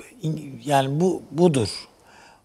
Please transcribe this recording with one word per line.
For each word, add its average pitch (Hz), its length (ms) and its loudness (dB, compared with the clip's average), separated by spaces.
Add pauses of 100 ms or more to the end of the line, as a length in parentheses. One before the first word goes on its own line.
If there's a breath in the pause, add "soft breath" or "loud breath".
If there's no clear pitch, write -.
(220)
in-, 147 420 -6
yani 139 360 2
bu 180 300 0
budur. 143 380 4 (760 soft breath)